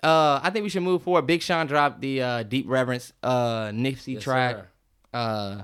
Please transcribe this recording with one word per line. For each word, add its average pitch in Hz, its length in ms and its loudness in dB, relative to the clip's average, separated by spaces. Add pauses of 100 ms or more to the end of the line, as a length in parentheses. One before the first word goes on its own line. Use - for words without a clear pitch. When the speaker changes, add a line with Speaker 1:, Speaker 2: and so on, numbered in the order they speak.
Speaker 1:
uh, 156 400 4
I 175 80 0
think 214 120 -4
we 208 60 -4
should 185 160 -4
move 180 180 0
forward. 175 240 2
Big 165 160 2
Sean 165 240 0
dropped 143 340 2
the, 135 220 -2
uh, 120 220 -2
Deep 127 240 -2
Reverence, 127 440 0 (100)
uh, 117 480 0
Nipsey 127 440 -4
Speaker 2:
Yes, 110 80 -10
Speaker 1:
track. 127 340 0
Speaker 2:
sir. 95 100 -16 (460)
Speaker 1:
Uh, 107 520 -4